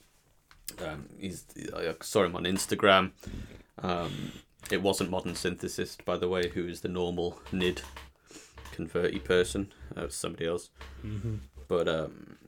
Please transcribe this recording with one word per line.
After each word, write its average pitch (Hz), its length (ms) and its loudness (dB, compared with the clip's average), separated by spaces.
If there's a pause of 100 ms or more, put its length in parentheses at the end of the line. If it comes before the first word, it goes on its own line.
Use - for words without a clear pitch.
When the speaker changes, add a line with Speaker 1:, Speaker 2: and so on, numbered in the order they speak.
(840)
Speaker 1:
um, 76 240 -8 (100)
he's, 87 260 -8 (300)
I 85 260 -2
saw - 240 4
him 87 120 0
on 85 80 -2
Instagram. 95 680 6 (720)
Um, 85 500 -2 (380)
it 95 120 2
wasn't 95 280 2
Modern 90 240 -2
Synthesist, - 680 -4
by 90 120 0
the 90 120 2
way, 90 220 2
who 87 180 -2
is 85 140 -8
the - 60 -2
normal 87 520 0 (120)
nid 90 300 2 (880)
converty 85 460 0
person. 92 540 4 (220)
That 85 100 -6
was 82 100 -6
somebody 85 320 -4
else. 87 240 -2 (340)
Speaker 2:
Mm-hmm. 107 320 -4 (320)
Speaker 1:
But, 85 200 4
um, - 480 -2 (100)